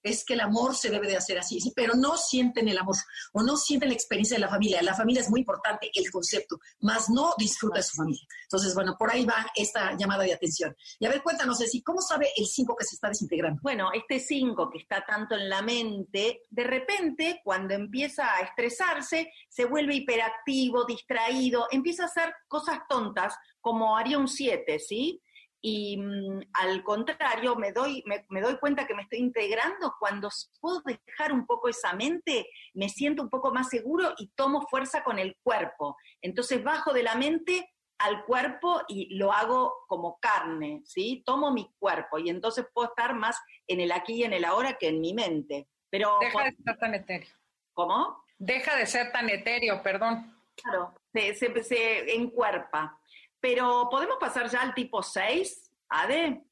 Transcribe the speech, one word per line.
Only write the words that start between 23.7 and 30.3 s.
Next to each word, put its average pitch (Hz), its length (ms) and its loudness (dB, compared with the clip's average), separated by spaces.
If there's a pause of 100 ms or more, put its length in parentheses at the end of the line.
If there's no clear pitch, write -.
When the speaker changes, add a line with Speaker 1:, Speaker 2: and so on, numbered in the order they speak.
Speaker 2:
haría 254 220 2
un 269 80 2
siete, 190 540 0
¿sí? 277 420 -4 (460)
Y, 208 280 -4
mm, 196 460 -6 (100)
al 185 320 0
contrario, 240 720 0
me 202 160 -2
doy, 262 340 -2
me, 208 220 -4
me 190 120 -4
doy 254 180 0
cuenta 277 280 0
que 208 80 -4
me 202 80 -6
estoy 226 160 -8
integrando 247 800 -2
cuando 202 300 -2
s-, - 180 -10 (140)